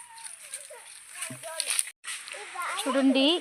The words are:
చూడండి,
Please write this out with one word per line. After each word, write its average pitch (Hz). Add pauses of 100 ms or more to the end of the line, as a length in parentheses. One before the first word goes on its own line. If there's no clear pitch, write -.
(2750)
చూడండి, 269 (160)